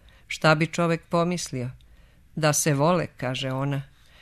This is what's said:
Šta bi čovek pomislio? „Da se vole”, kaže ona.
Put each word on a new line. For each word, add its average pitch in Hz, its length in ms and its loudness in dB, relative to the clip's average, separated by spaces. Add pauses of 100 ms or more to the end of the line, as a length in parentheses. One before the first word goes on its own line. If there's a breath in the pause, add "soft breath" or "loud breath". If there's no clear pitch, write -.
(280 soft breath)
Šta - 280 2
bi 156 120 0
čovek 165 420 -2
pomislio? 170 600 -2 (640 soft breath)
„Da 151 180 2
se 151 200 2
vole”, 151 340 2 (100)
kaže 131 340 -6
ona. 139 300 -2 (400 soft breath)